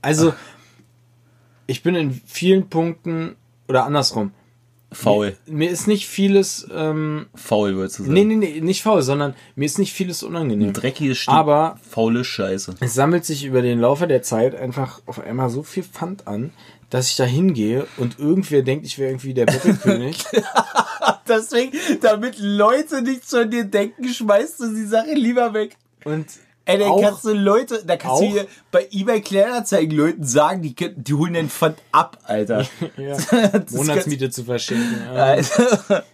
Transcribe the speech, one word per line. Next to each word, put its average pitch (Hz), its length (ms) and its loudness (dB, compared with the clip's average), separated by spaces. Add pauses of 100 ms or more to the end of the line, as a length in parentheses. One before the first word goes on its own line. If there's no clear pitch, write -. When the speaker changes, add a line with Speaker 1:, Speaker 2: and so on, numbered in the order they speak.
Speaker 1:
also, 156 320 2 (1300)
ich 127 160 -6
bin 175 120 0
in 143 320 -2
vielen 190 420 2
Punkten, 165 680 -4 (320)
oder 127 160 2
andersrum. 117 480 -2 (580)
Speaker 2:
Faul. 104 540 0
Speaker 1:
Mir, 156 120 -12
mir 160 140 0
ist 175 160 -4
nicht 208 220 2
vieles, 196 640 2
ähm, 156 640 -4
Speaker 2:
Faul, 104 420 0
würdest 95 220 -6
du 98 60 -8
sagen. 139 100 0
Speaker 1:
Nee, 196 100 6
nee, 220 120 2
nee, 160 260 -2
nicht 185 200 -2
faul, 208 200 4
sondern 139 320 -2 (200)
mir 139 120 -2
ist 147 120 -4
nicht 190 140 0
vieles 180 300 -6
unangenehm. 120 460 0
Speaker 2:
Ein 98 40 -4
dreckiges 131 460 -2
Stück 131 160 0
Speaker 1:
Aber 151 520 2
Speaker 2:
faule 117 380 0
Scheiße. 95 560 -6
Speaker 1:
es 120 140 -2
sammelt 165 320 2
sich 143 180 -6
über 131 160 2
den 120 180 0
Laufe 143 280 2
der 135 160 2
Zeit 120 340 0
einfach 131 480 -8
auf - 160 -14
einmal 123 300 -4
so 131 120 -6
viel 180 220 -8
Pfand 185 420 -10
an, 107 260 -6 (360)
dass 127 220 -2
ich - 60 -4
da 131 80 2
hingehe 127 640 0 (120)
und 120 200 -4
irgendwer 151 440 2
denkt, 139 240 -2
ich - 120 -12
wäre 135 120 -2
irgendwie 131 240 -8
der 120 100 2
Bettelkönig. 139 840 2
Speaker 2:
<laughs> - 40 -8 (920)
Deswegen, 240 440 0 (280)
damit 220 380 2
Leute 220 640 2
nichts 254 280 -6
von 233 200 2
dir 233 140 -2
denken, 214 440 -2
schmeißt 233 520 0
du 226 140 -4
die 220 120 -6
Sache 226 280 0
lieber 240 400 2
weg. 214 220 -4 (280)
Speaker 1:
Und 151 220 -4 (380)
Speaker 2:
Ey, 185 140 2
dann 202 120 2
Speaker 1:
auch, 190 100 4
Speaker 2:
kannst 208 240 2
du 220 80 0
Leute, 214 540 2
da 170 100 2
kannst 135 240 0
du 202 60 4
Speaker 1:
auch 202 40 0
Speaker 2:
hier 202 160 -2 (240)
bei 180 200 2
eBay 208 320 0
Kleinanzeigen 196 720 2
Leuten 160 280 2
sagen, 151 360 2
die 147 140 -6
können, 170 280 -8
die 139 120 -2
holen 165 200 0
den 160 140 -2
Pfand 156 300 0 (140)
ab, 160 320 0
Alter. 107 420 0 (160)
Speaker 1:
<laughs> - 160 -10
Ja. 139 180 -6
Speaker 2:
<laughs> 135 140 -4 (220)
Das 202 200 -2
Speaker 1:
Monatsmiete 143 540 0
Speaker 2:
kannst 123 100 -6
Speaker 1:
zu 120 80 -8
verschenken. 220 600 -4
Ja. - 60 -12 (120)
Speaker 2:
Alter. 202 880 2